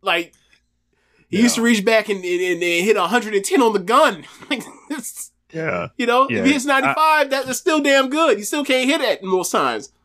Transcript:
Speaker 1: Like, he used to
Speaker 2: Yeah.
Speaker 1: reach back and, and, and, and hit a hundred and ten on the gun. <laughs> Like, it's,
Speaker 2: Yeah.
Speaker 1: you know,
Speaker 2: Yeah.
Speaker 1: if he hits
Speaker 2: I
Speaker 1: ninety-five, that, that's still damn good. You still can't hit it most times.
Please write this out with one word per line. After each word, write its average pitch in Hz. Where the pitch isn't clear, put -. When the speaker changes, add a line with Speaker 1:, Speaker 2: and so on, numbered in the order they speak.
Speaker 1:
Like, 170
he 190
used 240
to 240
Speaker 2:
Yeah. 233
Speaker 1:
reach 220
back 220
and, 196
and, 175
and, 180
and 175
hit 208
a 185
hundred 214
and 196
ten 339
on 226
the 202
gun. 208
<laughs> -
Like, 254
it's, -
Speaker 2:
Yeah. 156
Speaker 1:
you 240
know, 247
Speaker 2:
Yeah. -
Speaker 1:
if 233
he 269
hits 269
Speaker 2:
I 269
Speaker 1:
ninety-five, 294
that, 269
that's 254
still 311
damn 277
good. 285
You 208
still 294
can't 262
hit 311
it 226
most 185
times. 131